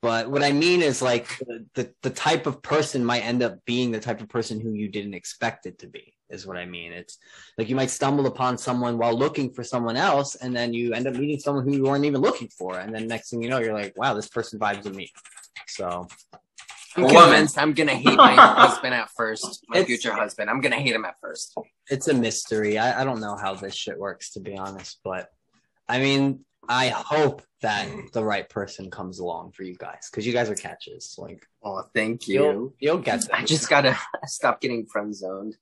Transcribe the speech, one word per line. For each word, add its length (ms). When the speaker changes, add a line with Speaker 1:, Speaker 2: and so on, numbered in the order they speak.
Speaker 1:
But 280
what 140
I 80
mean 320
is, 180
like, 260
the, 340
the, 200
the 80
type 340
of 160
person 420
might 220
end 160
up 240
being 240
the 100
type 220
of 80
person 320
who 100
you 160
didn't 280
expect 500
it 140
to 80
be, 260
is 160
what 120
I 100
mean. 240
It's 260
like 120
you 60
might 140
stumble 380
upon 320
someone 400
while 180
looking 340
for 120
someone 340
else, 380
and 200
then 200
you 180
end 140
up 80
meeting 240
someone 240
who 120
you 100
weren't 200
even 160
looking 280
for. 280
And 160
then 140
next 240
thing 100
you 80
know, 80
you're 160
like, 240
"Wow, 160
this 140
person 320
vibes 240
with 120
me." 160
So 420
Speaker 2:
I'm 80
Speaker 3:
Woman. 200
Speaker 2:
convinced 340
I'm 160
gonna 220
hate 220
my 160
Speaker 3:
<laughs> 20
Speaker 2:
husband 580
at 160
first, 600
my 100
Speaker 1:
It's 80
Speaker 2:
future 260
husband. 380
I'm 100
gonna 140
hate 180
him 120
at 140
first. 380
Speaker 1:
it's 200
a 40
mystery. 640
I, 240
I 40
don't 160
know 160
how 180
this 180
shit 240
works, 340
to 80
be 160
honest, 480
but 280
I 80
mean, 440
I 200
hope 520
that 260
Speaker 2:
Mm. 240
Speaker 1:
the 120
right 240
person 440
comes 280
along 340
for 100
you 120
guys, 360
'cause 140
you 80
guys 160
are 60
catches. 640
Like, 280
Speaker 2:
Oh, 200
thank 320
Speaker 1:
you'll, 260
Speaker 2:
you. 260
Speaker 1:
you'll 200
get 240
Speaker 2:
I 60
Speaker 1:
them. 80
Speaker 2:
just 220
gotta 280
<laughs> 140
stop 340
getting 240
friend 300
zoned. 460